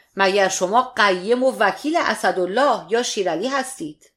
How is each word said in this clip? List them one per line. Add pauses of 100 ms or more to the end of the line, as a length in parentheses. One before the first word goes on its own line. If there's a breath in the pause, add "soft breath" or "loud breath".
(160 soft breath)
مگر
شما
قیم
و
وکیل
اسدالله
یا
شیرالی
هستید؟